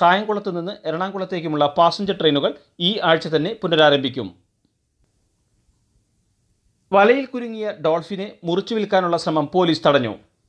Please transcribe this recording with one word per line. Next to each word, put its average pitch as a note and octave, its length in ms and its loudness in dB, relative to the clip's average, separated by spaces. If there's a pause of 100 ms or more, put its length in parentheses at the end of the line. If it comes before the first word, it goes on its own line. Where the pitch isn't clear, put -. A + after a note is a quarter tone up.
കായംകുളത്ത് G3+ 580 0
നിന്ന് E3+ 280 -10
എറണാകുളത്തേക്കുമുള്ള E3+ 800 -2
പാസഞ്ചർ E3+ 540 0
ട്രെയിനുകൾ D#3 340 2 (260)
ഈ F#3 200 -2
ആഴ്ച E3 280 2
തന്നെ D#3+ 340 -2
പുനരാരംഭിക്കും. C3+ 760 2 (2500)
വലയിൽ A#3 340 4
കുരുങ്ങിയ A3+ 460 -8 (140)
ഡോൾഫിനെ F3+ 460 -2 (120)
മുറിച്ചു F#3+ 320 -2
വിൽക്കാനുള്ള F#3+ 420 0
ശ്രമം D#3 360 -2
പോലീസ് E3+ 340 2
തടഞ്ഞു. B2 280 0 (340)